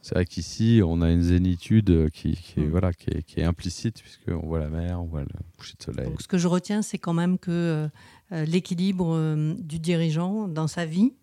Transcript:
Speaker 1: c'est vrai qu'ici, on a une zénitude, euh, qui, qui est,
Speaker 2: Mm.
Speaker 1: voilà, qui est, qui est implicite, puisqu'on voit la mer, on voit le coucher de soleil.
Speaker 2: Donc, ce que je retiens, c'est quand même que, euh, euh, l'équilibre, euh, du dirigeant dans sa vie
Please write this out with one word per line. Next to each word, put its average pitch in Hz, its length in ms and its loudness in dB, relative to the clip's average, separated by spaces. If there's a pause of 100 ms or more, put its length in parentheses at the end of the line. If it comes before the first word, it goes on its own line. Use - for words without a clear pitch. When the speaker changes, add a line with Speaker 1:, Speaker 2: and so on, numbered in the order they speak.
Speaker 1:
c'est - 140 -8
vrai 87 100 2
qu'ici, 113 600 2
on 85 160 2
a 85 80 4
une 85 120 4
zénitude, 90 680 4
euh, 80 180 6
qui, - 240 -4
qui - 280 -6
est, 76 60 2
Speaker 2:
Mm. 76 40 0
Speaker 1:
voilà, 90 240 2
qui - 160 -6
est, 78 140 -4
qui - 160 -6
est 80 40 2
implicite, 87 560 -4
puisqu'on - 460 -8
voit 80 140 -2
la 76 80 -4
mer, 85 340 -4
on 85 40 -6
voit 82 140 -6
le 71 60 -6 (320)
coucher - 200 -18
de - 40 -18
soleil. - 240 -6
Speaker 2:
Donc, - 160 -8
ce - 60 -16
que 185 100 0
je 175 100 2
retiens, 180 320 0
c'est 202 180 -6
quand 175 160 -4
même 175 240 2
que, - 120 -6
euh, 165 380 0 (440)
euh, 160 140 -2
l'équilibre, 180 680 0
euh, 156 440 0
du 160 220 -10
dirigeant 170 680 0
dans 160 200 -2
sa 175 180 -4
vie 190 260 2 (100)